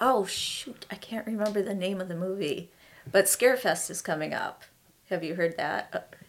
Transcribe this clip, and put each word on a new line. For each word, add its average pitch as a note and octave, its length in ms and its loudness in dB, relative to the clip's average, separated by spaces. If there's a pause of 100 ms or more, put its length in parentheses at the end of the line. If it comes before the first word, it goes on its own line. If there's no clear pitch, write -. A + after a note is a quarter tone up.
oh, A#3+ 260 4
shoot. - 640 -8
I G3 60 -8
can't A3 280 -8
remember G#3+ 380 0
the G#3 120 -4
name F#3+ 260 -2
of F#3 80 -6
the E3+ 80 -4
movie. F3 560 -4 (400)
But G3 140 8
Scarefest A#3 600 4
is E3+ 140 -8
coming D#3 320 -2
up. - 300 -6 (460)
Have F3 120 0
you E3 140 -4
heard E3+ 200 0
that? G2+ 360 -2
Uh, - 240 -8 (120)